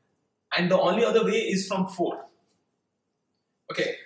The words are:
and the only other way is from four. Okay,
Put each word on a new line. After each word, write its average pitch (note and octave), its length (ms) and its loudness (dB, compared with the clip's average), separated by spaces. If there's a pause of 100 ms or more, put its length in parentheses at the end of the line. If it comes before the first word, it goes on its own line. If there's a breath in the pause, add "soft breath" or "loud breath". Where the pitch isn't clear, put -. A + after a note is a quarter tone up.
(580)
and F3+ 140 2
the F#3 80 4
only G3 240 2
other A3 220 4
way G#3+ 140 0
is F#3+ 280 -2
from F#3 200 -2
four. - 380 -4 (1500)
Okay, - 240 -2 (100)